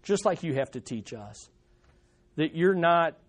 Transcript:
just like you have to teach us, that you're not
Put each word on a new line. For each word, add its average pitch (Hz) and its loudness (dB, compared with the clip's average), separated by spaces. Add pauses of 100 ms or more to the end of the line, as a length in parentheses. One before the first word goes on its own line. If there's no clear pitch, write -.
just 196 -2
like 185 0
you 156 -2
have 135 -2
to 123 -10
teach 113 -10
us, 107 -16 (840)
that 156 -2
you're 185 4
not 170 2 (120)